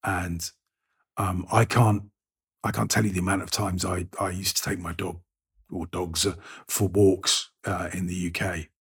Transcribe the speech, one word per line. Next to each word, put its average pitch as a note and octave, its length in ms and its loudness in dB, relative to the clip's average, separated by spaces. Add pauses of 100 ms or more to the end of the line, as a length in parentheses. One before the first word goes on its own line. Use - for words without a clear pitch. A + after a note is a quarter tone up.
And, F2+ 460 -4 (680)
um, F#2 340 -2
I A#2 140 6
can't, G#2+ 380 4 (600)
I G#2 80 0
can't G#2+ 200 0
tell A2 120 4
you G#2 80 2
the F#2 80 0
amount F#2+ 220 0
of - 80 -10
times F#2 340 -2
I, F2+ 220 -2 (140)
I G2 100 0
used F#2 280 -4
to - 60 -2
take G2 140 -2
my F2 160 -8
dog F2 280 -6 (500)
or E2 160 -6
dogs, E2+ 360 -4
uh, G2 120 0 (320)
for G#2 200 0
walks, F#2+ 640 4 (160)
uh, F2 260 -4
in F2+ 140 -4
the F2+ 80 -2
U F2+ 180 -2
K D#2+ 380 -4 (140)